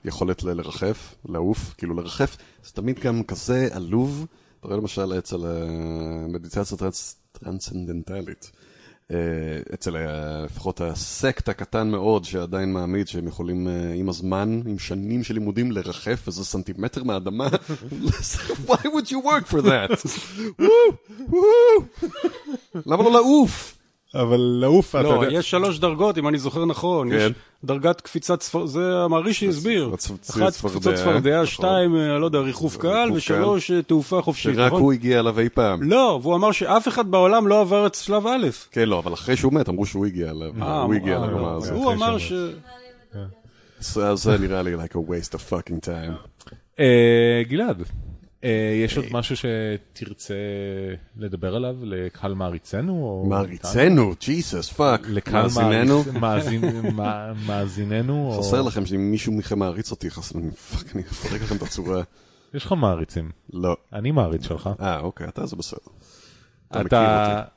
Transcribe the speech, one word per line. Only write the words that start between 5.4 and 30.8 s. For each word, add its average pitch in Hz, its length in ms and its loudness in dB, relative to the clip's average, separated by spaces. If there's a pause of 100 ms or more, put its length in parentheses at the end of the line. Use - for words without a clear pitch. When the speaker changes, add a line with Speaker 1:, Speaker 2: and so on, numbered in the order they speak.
Speaker 1:
אה, 85 60 -6 (760)
מדיטציה 87 500 -6
טרנס-, - 380 -8 (160)
טרנסצנדנטלית, 90 1200 -10 (600)
אה, 85 60 -2 (560)
אצל 87 220 -8
ה-, 78 500 -6
לפחות - 360 -8
הסקט - 680 -4
הקטן 110 420 -4
מאוד 104 320 2
שעדיין 92 500 -4
מעמיד 92 340 -2
שהם 85 200 -8
יכולים, 90 400 -4
אה, 87 280 -4
עם 95 140 -2
הזמן, 95 560 -2
עם 104 140 -6
שנים 107 440 -4
של 117 100 -6
לימודים, 107 380 -2
לרחף 98 560 -4
איזה 92 180 -8
סנטימטר 98 580 -6
מהאדמה. 104 440 -2 (560)
<laughs> - 640 -4
Why - 180 2
would 302 260 -2
you 269 140 -4
work 294 280 2
for 151 80 2
that? 135 460 2 (220)
<laughs> 202 300 -10
וואו, 349 100 6 (600)
וואו. 427 800 6 (760)
למה 180 180 2
לא 233 80 8
לעוף? 247 600 6 (440)
Speaker 2:
אבל 123 240 4
לעוף, 123 560 6
אתה 139 80 4
Speaker 3:
לא, 147 60 4
Speaker 2:
יודע 135 280 4
Speaker 3:
יש 175 140 -2
שלוש 185 280 2
דרגות, 175 380 2
אם 147 100 0
אני 151 120 2
זוכר 139 260 -2
נכון. 165 440 0
Speaker 1:
כן. 110 60 2
Speaker 3:
יש 107 160 4 (320)
דרגת 143 380 2
קפיצת - 400 -2
צפ-, 175 240 -2
זה 175 380 0
המערישי 175 420 2
Speaker 1:
קפ-, 196 40 4
Speaker 3:
הסביר. 165 460 0
Speaker 1:
קפצ-, - 340 -8
Speaker 3:
אחת, 185 220 2
Speaker 1:
צפרדע, - 0 - (240)
Speaker 3:
קפיצות 95 200 2